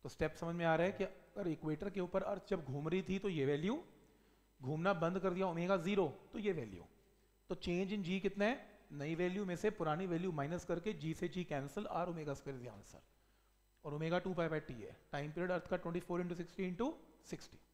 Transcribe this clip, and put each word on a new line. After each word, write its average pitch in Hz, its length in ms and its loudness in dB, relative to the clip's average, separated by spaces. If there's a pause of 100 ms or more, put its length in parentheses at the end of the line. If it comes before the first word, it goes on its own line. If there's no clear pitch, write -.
तो 139 40 -8
step - 260 0
समझ 170 220 -4
में 170 80 0
आ 165 120 6
रहा 165 100 6
है 196 60 2
कि 196 120 -2
अगर - 440 -6
equator 156 420 -2
के 190 100 -4
ऊपर 180 240 0
earth 190 260 -4
जब 175 140 0
घूम 139 240 -2
रही 180 140 2
थी 185 160 0
तो 196 100 0
ये 160 180 2
value, 156 320 4 (840)
घूमना 156 340 2
बंद 170 260 2
कर 185 120 4
दिया 185 140 2
omega 175 320 2
zero 190 280 4 (260)
तो 240 60 -6
ये 208 140 2
value। 104 320 -4 (680)
तो - 60 -2
change 180 360 0
in 208 140 -2
G 185 140 2
कितना 196 240 2
है? - 360 0 (120)
नई 147 220 -2
value 180 300 2
में 180 120 -2
से 208 160 2
पुरानी 165 340 0
value 175 260 2
minus 156 320 0
करके 170 300 0
G 156 200 -2
से 180 140 -2
G 180 160 -2
cancel, 143 420 -4
R 170 220 0
omega 156 260 -4
square 135 220 -8
is 120 80 -10
the 120 80 -10
answer। - 300 -18 (840)
और 147 100 -4
omega 160 240 2
टू 180 160 0
pi 165 140 2
by 156 120 0 (100)
T 123 100 -8
है, - 160 -12 (160)
Time 147 200 -2
period 175 180 0
earth 175 180 0
का 180 80 2
ट्वेंटी 175 240 0
फ़ोर 175 220 0
into 175 140 -2
sixty 180 340 -2
into 226 220 0 (380)
sixty। - 280 -10 (160)